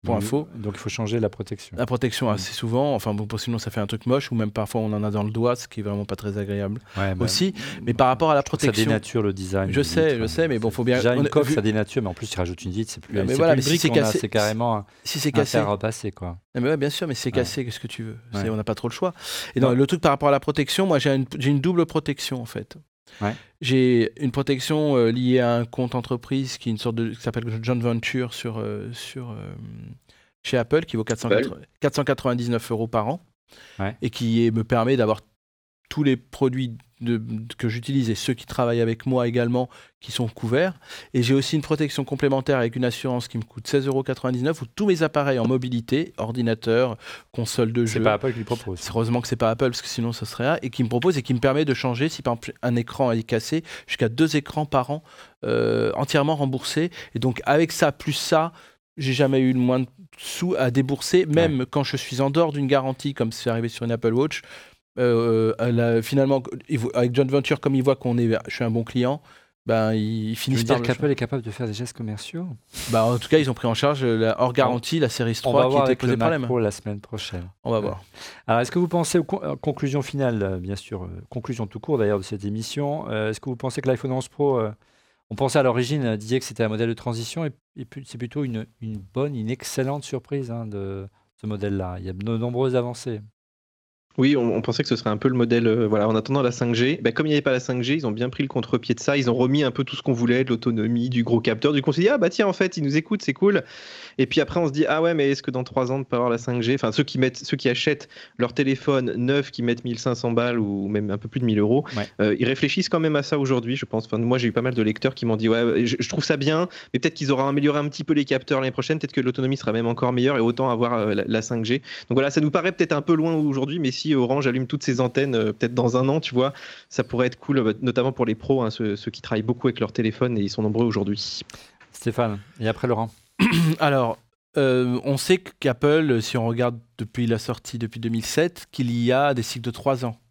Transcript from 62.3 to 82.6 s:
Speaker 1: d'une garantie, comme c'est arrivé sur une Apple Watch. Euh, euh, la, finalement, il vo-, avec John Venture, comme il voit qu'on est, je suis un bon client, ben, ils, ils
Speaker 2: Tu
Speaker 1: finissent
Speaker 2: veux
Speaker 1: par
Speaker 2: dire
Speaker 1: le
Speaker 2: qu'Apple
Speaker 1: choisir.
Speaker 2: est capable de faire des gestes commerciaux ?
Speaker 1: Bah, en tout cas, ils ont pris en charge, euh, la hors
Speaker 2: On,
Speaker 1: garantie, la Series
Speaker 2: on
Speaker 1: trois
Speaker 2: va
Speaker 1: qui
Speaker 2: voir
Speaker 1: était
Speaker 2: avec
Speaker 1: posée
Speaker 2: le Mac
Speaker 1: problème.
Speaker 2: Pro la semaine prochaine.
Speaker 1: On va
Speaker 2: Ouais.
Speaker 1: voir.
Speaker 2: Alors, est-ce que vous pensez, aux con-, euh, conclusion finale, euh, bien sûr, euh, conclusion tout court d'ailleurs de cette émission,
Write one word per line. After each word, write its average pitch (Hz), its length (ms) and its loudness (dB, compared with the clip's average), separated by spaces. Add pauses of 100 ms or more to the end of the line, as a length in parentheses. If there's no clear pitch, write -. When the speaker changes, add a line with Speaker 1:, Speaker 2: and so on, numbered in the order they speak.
Speaker 1:
d'une 143 140 -2
garantie, 135 460 0
comme 113 200 -2
c'est - 160 -4
arrivé 117 180 0
sur - 160 -8
une 117 80 -2
Apple 117 220 2
Watch. 143 280 0 (560)
Euh, 113 640 4
euh, 120 140 2
la, 117 280 4
finalement, 135 400 2 (280)
il 143 100 0
vo-, 117 140 -2
avec 123 200 2
John 135 140 4
Venture, 139 320 2
comme 135 160 0
il 127 80 2
voit 135 140 4
qu'on 120 200 0
est, 117 120 4 (180)
je - 80 -8
suis - 80 -4
un 113 80 0
bon 117 140 0
client, 127 360 0 (440)
ben, 110 260 2
ils, 110 380 -2
ils 113 60 -2
Speaker 2:
Tu - 40 -12
Speaker 1:
finissent 131 220 0
Speaker 2:
veux 117 60 0
Speaker 1:
par 127 100 4
Speaker 2:
dire 120 60 -2
Speaker 1:
le 117 40 -2
Speaker 2:
qu'Apple 120 140 0
Speaker 1:
choisir. 147 100 2
Speaker 2:
est 131 40 2
capable 123 260 -4
de 113 100 -10
faire 120 160 -6
des 107 60 -4
gestes 120 240 -8
commerciaux ? 117 500 -8 (440)
Speaker 1:
Bah, 113 120 4
en 120 140 2
tout - 100 -6
cas, 156 120 6
ils 135 120 2
ont - 20 -2
pris 120 140 -4
en 113 60 2
charge, 143 320 0
euh, 113 120 2
la 110 220 2
hors 127 120 2
Speaker 2:
On, - 20 -8
Speaker 1:
garantie, 127 460 2
la 127 100 2
Series 117 340 -2
Speaker 2:
on 131 60 0
Speaker 1:
trois 135 140 6
Speaker 2:
va 127 40 4
Speaker 1:
qui 131 40 2
Speaker 2:
voir 143 120 4
Speaker 1:
était 131 60 4
Speaker 2:
avec 127 100 2
Speaker 1:
posée 123 140 0
Speaker 2:
le 131 40 0
Mac 117 120 2
Speaker 1:
problème. 143 160 -2
Speaker 2:
Pro 123 140 0
la 104 120 2
semaine 104 300 -8
prochaine. 92 420 -10 (220)
Speaker 1:
On 117 60 -2
va 110 100 2
Speaker 2:
Ouais. 104 60 -4
Speaker 1:
voir. 98 180 -8 (420)
Speaker 2:
Alors, 117 140 4
est-ce 123 100 -4
que 175 80 0
vous 180 80 2
pensez, 170 300 0
aux 165 80 4
con-, - 180 -4
euh, 143 140 -4
conclusion 139 440 -2
finale, 127 400 -2
euh, 95 180 -2
bien 98 180 -6
sûr, 92 260 -10
euh, 92 40 -10 (220)
conclusion 117 380 -6
tout 104 140 -12
court 147 160 -2
d'ailleurs 104 220 2
de 92 40 -6
cette 101 220 -8
émission, 143 640 -4